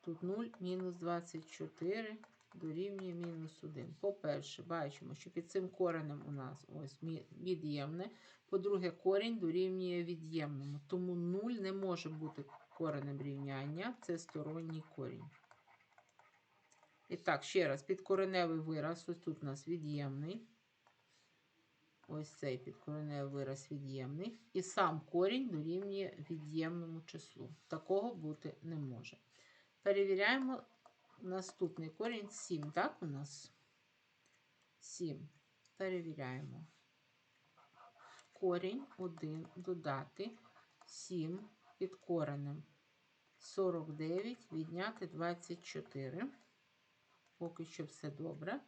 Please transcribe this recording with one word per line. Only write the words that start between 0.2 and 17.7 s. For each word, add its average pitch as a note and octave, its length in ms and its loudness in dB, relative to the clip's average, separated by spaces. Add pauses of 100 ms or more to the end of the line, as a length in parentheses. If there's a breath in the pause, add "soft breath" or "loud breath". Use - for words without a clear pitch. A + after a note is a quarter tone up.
нуль G#3 240 2 (140)
мінус F3+ 340 0
двадцять E3+ 560 -2
чотири G#3+ 680 -2 (360)
дорівнює F3+ 600 -2
мінус E3 500 -4
один. D3 360 -6
По-перше, D3+ 640 0
бачимо, D#3+ 520 -4
що E3+ 160 -14
під E3+ 200 -4
цим F#3 180 2
коренем D#3+ 580 2
у D3 40 -6
нас C#3 380 -6
ось D3 340 -10
мі-, D#3+ 300 -4
від'ємне. D#3+ 760 -2 (360 loud breath)
По-друге, F#3+ 440 4
корінь G3+ 480 4
дорівнює F3+ 680 4
від'ємному. D3+ 840 -2
Тому F3+ 280 2
нуль F#3 380 4
не G3 200 0
може F#3 380 0
бути D#3 340 -4 (320)
коренем C#3+ 460 0
рівняння. C#3 800 0
Це E3 160 0
сторонній D#3+ 640 -2 (140)
корінь. B2 340 -6 (1800)
І F3 80 -2
так, - 280 4
ще F3 240 6
раз, C#3 140 2